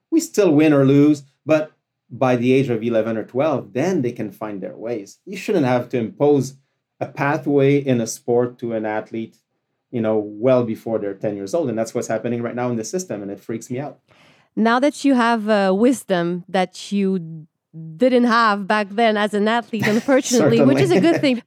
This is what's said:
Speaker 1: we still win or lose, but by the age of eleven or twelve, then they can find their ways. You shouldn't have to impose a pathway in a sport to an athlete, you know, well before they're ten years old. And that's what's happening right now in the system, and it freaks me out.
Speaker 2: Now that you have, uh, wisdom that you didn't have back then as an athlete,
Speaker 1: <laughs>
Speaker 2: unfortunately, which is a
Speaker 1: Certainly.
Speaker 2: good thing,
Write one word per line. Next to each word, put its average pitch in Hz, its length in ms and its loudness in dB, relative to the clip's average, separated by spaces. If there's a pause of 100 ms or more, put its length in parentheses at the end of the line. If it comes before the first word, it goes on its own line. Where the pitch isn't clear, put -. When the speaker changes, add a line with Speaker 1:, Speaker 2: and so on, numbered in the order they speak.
Speaker 1:
we 330 100 2
still 196 320 2
win 151 220 4
or 139 100 4
lose, 143 380 4 (240)
but 151 260 0 (380)
by 127 260 0
the 120 180 0
age 131 160 2
of 110 140 -2
eleven 113 340 0
or 107 60 -6
twelve, 135 500 -4
then 165 280 0
they 120 100 -2
can 107 200 -10
find 104 300 -10
their 92 140 -12
ways. 110 500 -10
You 190 120 -12
shouldn't 185 280 0
have 123 240 0
to 131 80 -2
impose 139 580 0 (440)
a 135 80 -6
pathway 143 680 0
in 131 240 0
a 113 60 -4
sport 123 520 -2
to 117 140 -8
an 110 120 -6
athlete, 107 520 -8 (540)
you 120 100 -4
know, 110 160 0
well 107 460 0
before 110 360 -4
they're 101 160 -6
ten 104 200 -6
years 98 200 -8
old. 165 140 0
And 110 80 -4
that's 113 180 -6
what's 117 120 -4
happening 117 360 -4
right 117 120 -8
now 123 140 -4
in 120 60 -4
the 113 80 -6
system, 123 380 -8
and 98 100 -10
it 101 80 -12
freaks - 320 -10
me 123 80 -6
out. - 200 -12 (560)
Speaker 2:
Now 226 240 2
that 285 260 -2
you 277 100 4
have, 233 340 0
uh, 196 260 2
wisdom 180 720 0
that 185 420 -4
you 185 540 -4 (520)
didn't 247 280 4
have 214 420 2
back 208 240 -2
then 214 260 2
as 208 160 -2
an 208 140 0
athlete, 226 400 -2
Speaker 1:
<laughs> 214 80 2
Speaker 2:
unfortunately, 240 680 2
which 269 180 6
is 349 120 2
a 359 40 4
Speaker 1:
Certainly. 311 180 4
Speaker 2:
good - 80 0
thing, 254 260 0